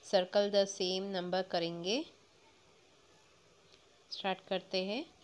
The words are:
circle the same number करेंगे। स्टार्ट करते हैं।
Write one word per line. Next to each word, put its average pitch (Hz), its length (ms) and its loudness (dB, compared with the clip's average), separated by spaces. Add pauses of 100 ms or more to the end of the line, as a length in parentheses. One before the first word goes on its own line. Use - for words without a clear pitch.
circle 202 460 4
the 202 160 6
same 190 480 -2
number 180 360 0
करेंगे। 170 460 -2 (2250)
स्टार्ट - 380 -4
करते 185 360 -2
हैं। 226 200 -4 (200)